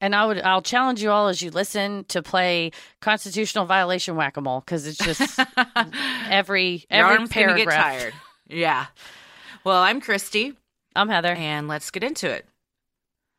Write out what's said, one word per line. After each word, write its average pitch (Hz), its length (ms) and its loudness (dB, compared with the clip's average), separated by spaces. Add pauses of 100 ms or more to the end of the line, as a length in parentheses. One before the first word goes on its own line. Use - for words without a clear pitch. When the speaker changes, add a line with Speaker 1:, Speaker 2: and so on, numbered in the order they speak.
Speaker 1:
And 202 120 0
I 208 120 4
would, 214 140 0
I'll 190 220 2
challenge 247 400 0
you 214 80 2
all 208 180 4
as 180 140 -2
you 175 80 -6
listen 196 580 -4
to 175 140 -4
play 175 480 0 (300)
constitutional 208 640 -2
violation 180 500 0
whack-a-mole, 139 460 -2
'cause 156 240 -6
it's 151 120 -10
just 208 400 -2 (400)
Speaker 2:
<laughs> 240 520 -4
Speaker 1:
every, 190 600 0
Speaker 2:
Your 190 140 6
Speaker 1:
every 196 120 6
Speaker 2:
arm's 226 140 -2
gonna 214 180 2
get 175 200 2
Speaker 1:
paragraph. 151 140 2
Speaker 2:
tired. 131 320 -2 (340)
Yeah. 156 380 -2 (800)
Well, 185 180 4
I'm 220 180 2
Christy. 214 540 -2 (420)
Speaker 1:
I'm 202 140 2
Heather. 175 240 2
Speaker 2:
And 151 340 -4
let's 151 220 -8
get 185 140 -8
into 247 260 -4
it. 101 160 -8 (920)